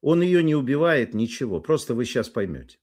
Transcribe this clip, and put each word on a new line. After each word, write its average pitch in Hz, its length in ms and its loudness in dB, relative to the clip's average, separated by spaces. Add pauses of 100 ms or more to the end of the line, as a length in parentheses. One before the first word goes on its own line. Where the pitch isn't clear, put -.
он 170 200 2
её 180 200 4
не 156 120 2
убивает, 143 600 2
ничего. 110 460 -2
Просто - 360 -2
вы 120 80 0
щас 117 240 -2
поймёте. 85 540 -8